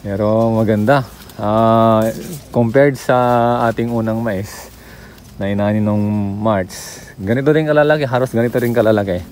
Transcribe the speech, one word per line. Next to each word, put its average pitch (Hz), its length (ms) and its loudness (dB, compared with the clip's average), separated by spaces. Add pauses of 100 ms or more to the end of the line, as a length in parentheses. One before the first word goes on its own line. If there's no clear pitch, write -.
Pero 107 480 0
maganda. 110 560 2 (320)
Ah, 113 640 4 (480)
compared 127 480 2
sa - 160 -2 (560)
ating 117 240 -4
unang 110 240 -2
mais 101 560 -8 (640)
na 98 80 -6
inaani 104 320 -2
nung 104 240 0 (400)
March, 101 320 -2 (400)
ganito 131 400 0
rin 156 80 2
kalalaki, 151 400 2
halos 127 320 -2
ganito 123 240 0
rin 120 160 0
kalalaki. 104 580 2